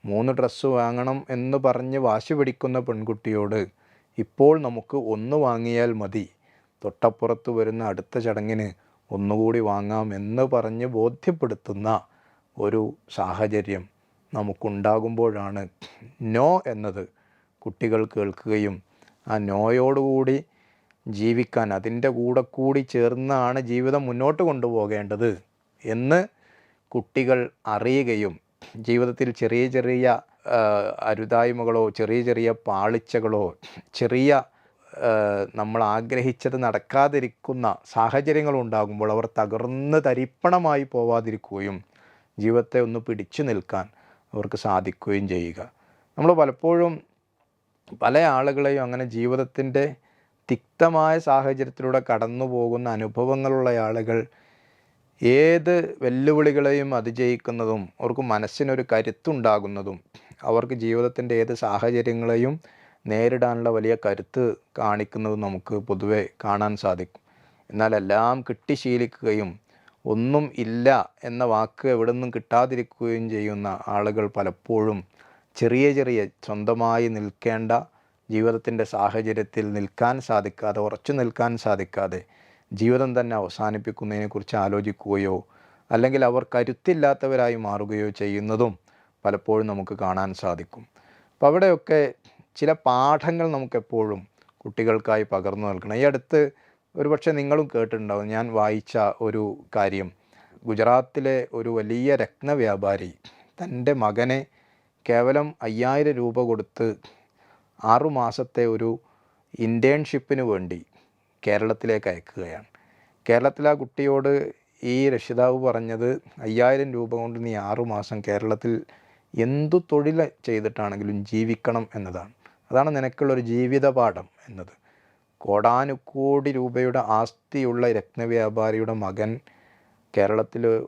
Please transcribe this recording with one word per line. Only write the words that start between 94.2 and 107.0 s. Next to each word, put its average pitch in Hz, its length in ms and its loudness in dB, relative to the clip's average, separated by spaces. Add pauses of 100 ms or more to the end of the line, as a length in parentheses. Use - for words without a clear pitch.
കുട്ടികൾക്കായി 110 640 0
പകർന്നു 98 440 -2
നൽകണം. 101 280 -6
ഈ 127 80 2
അടുത്ത് 143 380 4 (540)
ഒരുപക്ഷെ 147 360 0
നിങ്ങളും 147 360 0
കേട്ടിട്ടുണ്ടാവും, 107 600 -4
ഞാൻ 110 240 -2
വായിച്ച 107 460 -2 (240)
ഒരു 107 220 -2 (320)
കാര്യം. 98 340 0 (560)
ഗുജറാത്തിലെ 127 880 2
ഒരു 117 160 -6
വലിയ 117 460 0
രത്നവ്യാപാരി 101 960 -2 (460)
തൻ്റെ 143 360 -2
മകനെ 120 460 0 (640)
കേവലം 131 420 4 (140)
അയ്യായിരം 127 500 0
രൂപ 120 300 -2
കൊടുത്ത് 113 460 -2 (960)